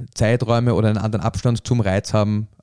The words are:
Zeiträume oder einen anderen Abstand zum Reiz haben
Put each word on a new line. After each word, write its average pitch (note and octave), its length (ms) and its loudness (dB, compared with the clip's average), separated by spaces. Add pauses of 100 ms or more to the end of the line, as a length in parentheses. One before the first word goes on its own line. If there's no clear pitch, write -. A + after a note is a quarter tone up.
(140)
Zeiträume A#2 600 0
oder G#2+ 160 2
einen G#2+ 80 0
anderen G#2 260 -2
Abstand A#2 420 -2
zum B2 140 0
Reiz G2 340 -2
haben G#2 360 0 (140)